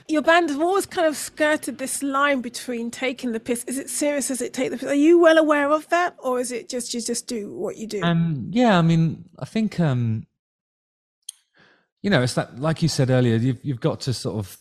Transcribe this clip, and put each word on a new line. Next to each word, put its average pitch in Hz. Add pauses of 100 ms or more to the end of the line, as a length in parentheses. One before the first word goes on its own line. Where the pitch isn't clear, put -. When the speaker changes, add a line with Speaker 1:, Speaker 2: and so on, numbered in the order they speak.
Speaker 1:
Your 302
band 330
have 277
always 359
kind 349
of 294
skirted 302
this 262
line 277
between 233
taking 254
the 226
piss. 240
Is 262
it -
serious? 294
Is 262
it -
take 254
the 247
piss? 262
Are 277
you 311
well 320
aware 294
of 311
that, 349
or 254
is 254
it -
just 240
you 240
just 233
do 214
what 170
you 226
do? 208
Speaker 2:
Um, 165
yeah, 226
I 170
mean, 165 (140)
I -
think, 220
um, 120 (1800)
you 202
know, 143
it's 127
that, -
like 156
you 160
said 131
earlier, 123
you've, 120
you've 135
got 104
to -
sort -
of, 104